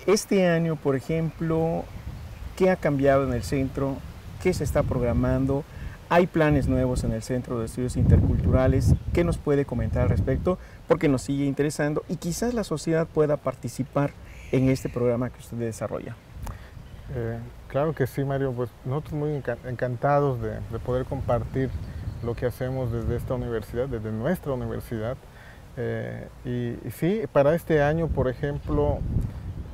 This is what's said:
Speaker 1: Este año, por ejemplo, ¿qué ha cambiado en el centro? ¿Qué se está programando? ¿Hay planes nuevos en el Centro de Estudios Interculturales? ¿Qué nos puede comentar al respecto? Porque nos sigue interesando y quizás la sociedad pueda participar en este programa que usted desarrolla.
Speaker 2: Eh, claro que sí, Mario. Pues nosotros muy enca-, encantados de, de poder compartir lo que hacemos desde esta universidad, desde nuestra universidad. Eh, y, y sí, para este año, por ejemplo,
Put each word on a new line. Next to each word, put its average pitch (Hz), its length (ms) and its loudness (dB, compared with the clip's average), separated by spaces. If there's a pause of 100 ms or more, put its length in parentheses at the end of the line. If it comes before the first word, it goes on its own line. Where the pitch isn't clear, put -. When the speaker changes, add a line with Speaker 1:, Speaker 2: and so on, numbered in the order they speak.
Speaker 1:
Este 190 400 4
año, 165 300 2
por 139 200 0
ejemplo, 160 880 0 (720)
¿qué 185 120 6
ha 185 80 4
cambiado 139 480 4
en 131 80 0
el 120 100 0
centro? 135 540 0 (460)
¿Qué 185 100 2
se 156 120 0
está 143 180 2
programando? 131 800 2 (460)
¿Hay 175 160 6
planes 151 420 4
nuevos 127 340 2
en 117 100 0
el 113 100 -2
Centro 123 360 -2
de 113 60 -2
Estudios 123 320 -4
Interculturales? - 1000 6 (200)
¿Qué 175 100 4
nos 170 140 0
puede 143 260 2
comentar 120 380 0
al 123 80 4
respecto? 131 480 2 (280)
Porque 160 220 4
nos 131 140 4
sigue 139 240 0
interesando 147 640 0
y 175 60 -2
quizás 220 360 -2
la 226 100 -2
sociedad 160 440 0
pueda 147 320 2
participar 135 720 -2 (420)
en 131 160 4
este 135 220 0
programa 120 400 0
que - 80 -20
usted - 180 -12
desarrolla. 113 580 -6 (1000)
Speaker 2:
Eh, 117 240 -4 (300)
claro 147 260 0
que 135 120 2
sí, - 160 -4
Mario. 135 300 0
Pues 120 160 -2 (160)
nosotros 151 300 -4
muy 147 160 -2
enca-, 127 260 -4 (100)
encantados 127 760 2
de, 107 180 -4 (100)
de 113 80 -6
poder 127 280 -2
compartir 127 640 -2 (520)
lo 117 120 -2
que 131 100 -6
hacemos 127 480 -2
desde 117 240 -2
esta - 160 -4
universidad, 120 560 -2
desde 110 240 -4
nuestra 139 400 -2
universidad. 113 640 -4 (640)
Eh, 117 500 -6 (160)
y, 120 420 -4
y 120 40 -6
sí, 196 320 0 (100)
para 143 220 6
este 160 280 4
año, 156 260 2
por 127 200 0
ejemplo, 147 720 0 (760)